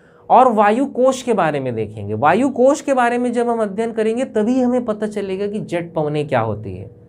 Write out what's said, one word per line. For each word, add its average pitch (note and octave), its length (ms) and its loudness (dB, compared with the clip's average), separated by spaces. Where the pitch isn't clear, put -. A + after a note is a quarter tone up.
और A3 240 6
वायु G#3+ 340 2
कोश C4 360 0
के A#3+ 100 0
बारे D#3 280 0
में B2+ 140 -4
देखेंगे। G#2+ 400 -6
वायु E3+ 360 2
कोश C4+ 300 4
के C#4 140 0
बारे A#3+ 240 0
में A#3+ 140 -2
जब A#3+ 160 -2
हम A#3 140 0
अध्ययन G#3+ 300 -4
करेंगे A3+ 340 -2
तभी A#3 340 0
हमें B3 240 0
पता G#3+ 220 -4
चलेगा G3+ 400 -4
कि G3+ 140 -6
जेट E3+ 340 -6
पवने D3+ 300 -2
क्या C3 160 0
होती G#2 360 -6
है। G2 120 -14